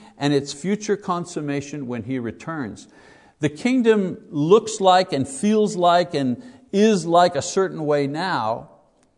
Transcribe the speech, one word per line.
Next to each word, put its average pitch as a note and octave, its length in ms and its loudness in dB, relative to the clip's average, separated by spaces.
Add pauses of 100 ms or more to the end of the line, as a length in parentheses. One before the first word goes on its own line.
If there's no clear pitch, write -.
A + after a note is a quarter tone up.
(160)
and C#3+ 160 0
its C#3+ 200 0
future G#3 440 -4
consummation D3 920 -8
when A#2+ 160 -8
he C3 140 -6
returns. A#2 680 -10 (540)
The A3 80 0
kingdom A3 840 0
looks G3 500 2
like F#3 320 4
and C3+ 160 -2
feels G#3+ 460 0
like F3 400 2
and C3+ 260 -2 (320)
is G3 320 4
like F3 300 4
a C3 80 -2
certain D#3+ 420 -2
way D3 220 0
now, C#3 640 -4 (480)